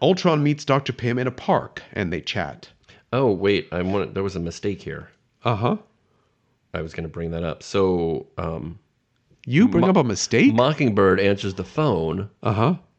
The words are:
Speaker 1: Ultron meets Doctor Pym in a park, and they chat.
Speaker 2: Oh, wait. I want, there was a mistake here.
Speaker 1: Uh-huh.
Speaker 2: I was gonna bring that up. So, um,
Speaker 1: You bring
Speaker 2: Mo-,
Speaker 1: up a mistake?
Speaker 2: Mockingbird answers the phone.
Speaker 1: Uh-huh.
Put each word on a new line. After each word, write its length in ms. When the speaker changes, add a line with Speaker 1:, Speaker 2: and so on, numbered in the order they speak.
Speaker 1:
Ultron 420
meets 220
Doctor 280
Pym 260
in 80
a 40
park, 520
and 180
they 100
chat. 480
Speaker 2:
Oh, 200
wait. 400
I 100
want, 320
there 100
was 120
a 40
mistake 420
here. 280
Speaker 1:
Uh-huh. 340
Speaker 2:
I 80
was 120
gonna 160
bring 220
that 120
up. 200
So, 640
um, 420
Speaker 1:
You 220
bring 140
Speaker 2:
Mo-, 80
Speaker 1:
up 80
a 80
mistake? 480
Speaker 2:
Mockingbird 680
answers 360
the 100
phone. 640
Speaker 1:
Uh-huh. 320